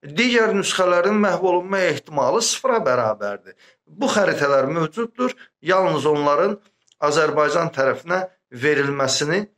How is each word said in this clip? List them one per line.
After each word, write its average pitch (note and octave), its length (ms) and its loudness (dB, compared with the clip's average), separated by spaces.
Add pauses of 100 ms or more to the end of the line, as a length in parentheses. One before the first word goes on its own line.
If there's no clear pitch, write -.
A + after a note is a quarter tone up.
digər A3 480 2
nüsxələrin F#3 640 2
məhv F#3+ 320 2
olunma F#3 320 0
ehtimalı D#3 640 -2
sıfıra A#3 400 -2
bərabərdir. G#2 720 -4 (280)
Bu F#3+ 280 -4
xəritələr C#3+ 560 0
mövcuddur, A3 640 -4 (280)
yalnız E3 460 0
onların D3+ 520 2 (420)
Azərbaycan D3+ 720 0
tərəfinə E3+ 540 -2 (240)
verilməsini C#3 960 -2 (120)